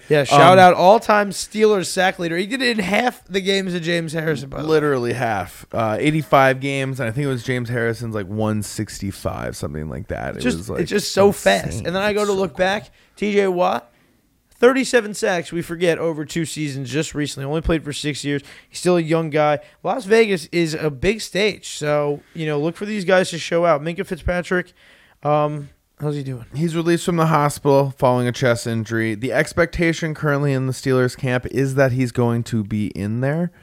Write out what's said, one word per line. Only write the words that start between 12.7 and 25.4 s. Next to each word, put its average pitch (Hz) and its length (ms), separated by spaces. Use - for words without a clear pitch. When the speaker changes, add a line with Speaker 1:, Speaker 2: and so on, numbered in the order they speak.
Speaker 1:
T 208 180
J 202 140
Watt, 180 440
thirty-seven 240 580
sacks, 185 380
we 170 100
forget, 170 380
over 156 260
two 165 200
seasons 139 440
just 143 260
recently. 139 300
Only 156 160
played 165 220
for 143 100
six 139 300
years. 143 180
He's - 100
still 180 180
a 170 40
young 160 280
guy. 151 300
Las 202 220
Vegas 196 460
is 165 220
a 156 160
big 170 320
stage. - 480
So, 147 520
you 160 120
know, 151 140
look 165 160
for 202 100
these 208 200
guys 185 260
to 170 60
show 170 280
out. 151 160
Minkah 175 240
Fitzpatrick, 180 680
um, 147 460